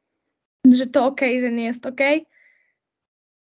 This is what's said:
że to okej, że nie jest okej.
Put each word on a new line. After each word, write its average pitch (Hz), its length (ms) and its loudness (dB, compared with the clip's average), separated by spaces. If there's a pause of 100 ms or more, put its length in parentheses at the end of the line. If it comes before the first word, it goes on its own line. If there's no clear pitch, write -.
(720)
że 254 160 2
to 254 180 0
okej, 254 340 -2
że 247 120 -4
nie 233 140 -4
jest 240 200 -10
okej. 277 400 -2 (1300)